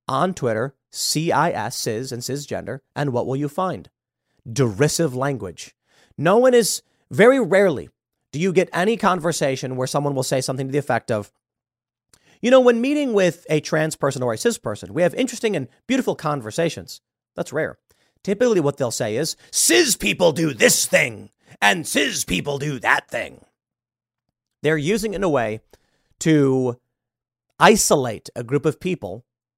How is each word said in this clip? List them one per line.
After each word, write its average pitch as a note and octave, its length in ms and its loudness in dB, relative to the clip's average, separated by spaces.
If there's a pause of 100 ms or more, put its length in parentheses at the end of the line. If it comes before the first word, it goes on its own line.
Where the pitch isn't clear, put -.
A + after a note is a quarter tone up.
on D3+ 260 0
Twitter, A#2+ 420 -4 (160)
C D#3 400 -4
I D3 200 2
S, G#2+ 260 -6
cis B2 340 -6
and A#2+ 100 -10
cisgender, A#2+ 600 -8 (140)
and C#3 180 -4
what A#2 120 -2
will C3+ 120 -4
you D3 100 -4
find? D#3 420 -6 (640)
Derisive B2+ 640 0
language. B2+ 580 -6 (440)
No E3+ 200 2
one B3+ 160 6
is, A#3 280 2 (280)
very A3+ 300 6
rarely F3+ 500 2 (440)
do C#3 60 -4
you F#3 120 2
get F3 220 2
any G3 240 0
conversation C#3+ 800 -2
where B2+ 100 -2
someone C#3+ 260 -2
will C3 100 -2
say C3 180 -2
something C3+ 260 -4
to C3+ 60 -8
the C#3+ 40 2
effect B2+ 320 -2
of, G#2+ 220 -4 (1080)
"You A#3 100 2
know, C4 80 8
when A#3+ 220 4
meeting C#4 320 -2
with F#3+ 360 0
a D#3 120 0
trans D#3 340 -2
person C3+ 260 -2
or A#2+ 120 0
a A2 40 -8
cis A#3 200 0
person, G2 360 -10
we C#3 80 -2
have F3 140 0
interesting A#3 400 -4
and C3 140 -6 (180)
beautiful A3+ 280 0
conversations." C#3+ 840 -6 (340)
That's - 200 -10
rare. C3 260 -4 (440)
Typically G#3 360 2
what C#3+ 160 0
they'll B2 160 -2
say A2 240 -4
is, D3+ 220 -4 (140)
"Cis D#4+ 440 2
people F#3+ 380 2
do D#3 200 0
this G#3+ 320 2
thing, A#2 460 -2 (300)
and G3 260 2
cis A#3+ 380 -2
people C#3+ 320 -4
do C#3+ 220 -6
that - 280 0
thing." F2 380 -10 (1160)
They're D#3 160 0
using G3 360 -2
it F3+ 40 -6
in G3 60 -6
a F#3 60 2
way A2 320 -2 (580)
to C3 580 2 (840)
isolate D3 760 4
a B2 80 -8
group C3 220 -2
of D#3 140 -2
people A#2 460 -8 (320)